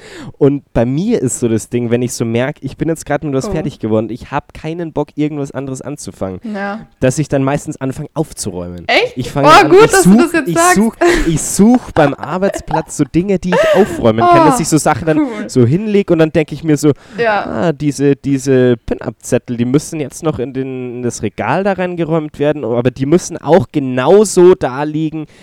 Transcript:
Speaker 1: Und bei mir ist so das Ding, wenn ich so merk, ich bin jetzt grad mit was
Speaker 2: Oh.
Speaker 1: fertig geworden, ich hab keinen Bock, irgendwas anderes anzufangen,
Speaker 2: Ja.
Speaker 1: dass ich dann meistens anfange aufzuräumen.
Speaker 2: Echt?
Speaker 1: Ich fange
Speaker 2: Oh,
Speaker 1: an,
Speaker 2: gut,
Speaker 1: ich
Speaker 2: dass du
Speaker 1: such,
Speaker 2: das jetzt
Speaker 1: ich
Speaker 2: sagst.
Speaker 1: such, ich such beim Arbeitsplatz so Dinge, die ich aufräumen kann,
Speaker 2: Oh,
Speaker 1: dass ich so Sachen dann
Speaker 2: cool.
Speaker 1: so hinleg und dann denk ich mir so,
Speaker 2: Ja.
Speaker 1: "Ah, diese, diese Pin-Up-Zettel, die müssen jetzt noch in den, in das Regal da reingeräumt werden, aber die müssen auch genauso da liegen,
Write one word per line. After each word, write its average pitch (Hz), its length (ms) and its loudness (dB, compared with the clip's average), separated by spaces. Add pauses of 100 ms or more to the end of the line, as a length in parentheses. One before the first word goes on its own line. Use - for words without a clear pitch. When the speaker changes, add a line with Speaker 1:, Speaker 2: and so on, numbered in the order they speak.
(380)
Speaker 1:
Und 139 260 2 (100)
bei 117 120 2
mir 180 360 0
ist - 180 -2
so 123 80 0
das 110 220 -2
Ding, 120 220 -2
wenn 120 100 0
ich 123 120 -4
so 120 120 -4
merk, 120 360 -4
ich - 160 -12
bin 151 100 -4
jetzt 160 180 -6
grad 147 180 -4
mit 143 100 -6
was 131 140 -2
Speaker 2:
Oh. 101 40 -6
Speaker 1:
fertig - 280 -6
geworden, 110 300 -2
ich - 220 -14
hab - 220 -8
keinen 165 400 -10
Bock, 147 220 -4
irgendwas 147 360 -4
anderes 131 300 -10
anzufangen, 95 580 -10 (160)
Speaker 2:
Ja. 202 320 -10 (120)
Speaker 1:
dass 131 200 0
ich 143 100 -4
dann 139 140 -2
meistens 143 360 -4
anfange 135 340 -8
aufzuräumen. 87 720 -8
Speaker 2:
Echt? 392 300 -2
Speaker 1:
Ich - 140 -8
fange - 160 0
Speaker 2:
Oh, 339 180 8
Speaker 1:
an, - 40 2
Speaker 2:
gut, 403 160 8
Speaker 1:
ich 453 60 2
Speaker 2:
dass 381 120 4
du 180 80 8
Speaker 1:
such, 226 100 8
Speaker 2:
das 339 120 2
jetzt 320 140 0
Speaker 1:
ich 330 80 -2
Speaker 2:
sagst. 349 200 4
Speaker 1:
such, 220 200 2 (320)
ich 160 140 0
such 240 500 2
beim 143 220 2
Arbeitsplatz - 840 -4
so - 60 0
Dinge, 185 360 0
die 185 100 -4
ich 622 260 2
aufräumen 185 500 2
kann, 349 180 6
Speaker 2:
Oh, - 20 4
Speaker 1:
dass 262 140 2
ich 156 100 -4
so 156 80 4
Sachen 151 280 0
dann 156 140 2
Speaker 2:
cool. 110 300 -4
Speaker 1:
so 123 160 4
hinleg 202 460 0
und 165 80 4
dann 160 120 2
denk 160 200 0
ich 156 120 -10
mir 151 140 2
so, 147 140 2 (260)
Speaker 2:
Ja. 214 280 0
Speaker 1:
"Ah, 175 280 -2
diese, 139 420 0
diese 131 640 2
Pin-Up-Zettel, - 800 -6
die 117 80 0
müssen 151 340 -2
jetzt - 240 -10
noch - 160 -4
in 123 140 -8
den, 127 440 -8
in 123 40 -10
das 120 220 -6
Regal 117 400 -4
da 202 100 0
reingeräumt 170 640 -4
werden, 147 240 0
aber 120 280 0
die 131 140 -4
müssen 165 320 -2
auch 175 340 2
genauso 175 840 4
da 139 280 -4
liegen, 151 420 -6 (180)